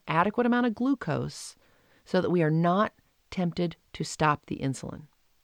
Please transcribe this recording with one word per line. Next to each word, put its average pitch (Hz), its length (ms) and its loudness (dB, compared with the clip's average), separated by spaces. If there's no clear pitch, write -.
adequate 202 380 2
amount 240 220 2
of 214 80 -2
glucose 151 800 -4
so 185 160 2
that - 80 0
we 175 140 4
are 151 80 4
not 175 420 2
tempted 175 460 -2
to - 100 -8
stop 151 420 0
the - 120 -8
insulin. - 500 -6